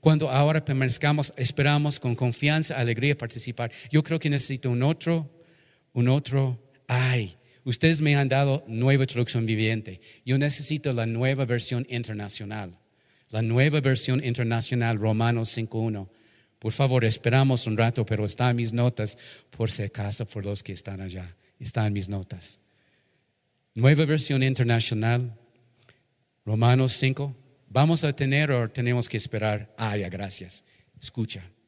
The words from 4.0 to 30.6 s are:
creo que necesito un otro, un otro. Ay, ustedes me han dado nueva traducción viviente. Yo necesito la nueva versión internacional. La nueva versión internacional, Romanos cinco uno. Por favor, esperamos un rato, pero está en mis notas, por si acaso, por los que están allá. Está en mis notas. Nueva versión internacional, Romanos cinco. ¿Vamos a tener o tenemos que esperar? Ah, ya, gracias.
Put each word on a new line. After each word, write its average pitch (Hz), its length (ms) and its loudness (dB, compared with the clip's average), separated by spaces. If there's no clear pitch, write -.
creo 160 160 -2
que 151 120 -2
necesito 135 400 0
un 120 120 0
otro, 160 480 0
un 120 160 2
otro. 135 500 0
Ay, 123 440 0
ustedes 156 380 2
me 147 160 4
han 139 120 2
dado 135 380 0
nueva 131 400 2
traducción 120 400 -2
viviente. 110 540 -2
Yo 131 120 2
necesito 143 540 0
la 113 140 -2
nueva 131 380 0
versión 120 440 -2
internacional. 104 920 -8
La 113 120 -2
nueva 131 380 4
versión 131 440 0
internacional, 117 760 0
Romanos 113 520 0
cinco 113 280 -4
uno. 107 320 -4
Por 110 140 -4
favor, 127 320 2
esperamos 120 640 2
un 110 80 -2
rato, 117 280 2
pero 107 200 -2
está 123 260 0
en 120 60 0
mis 117 160 -2
notas, 120 460 0
por 110 200 -2
si - 140 0
acaso, 104 420 -6
por 101 180 -10
los 101 200 -6
que - 80 -12
están 95 280 -10
allá. 90 360 -12
Está 107 260 -2
en 104 60 0
mis 98 160 -4
notas. 95 500 -10
Nueva 143 300 6
versión 139 380 2
internacional, 117 960 0
Romanos 120 500 4
cinco. 135 420 -2
¿Vamos 156 340 2
a 147 140 0
tener 143 340 0
o 120 180 0
tenemos 120 400 0
que - 80 -6
esperar? 104 640 -4
Ah, 107 180 -4
ya, 98 120 -4
gracias. 92 560 -10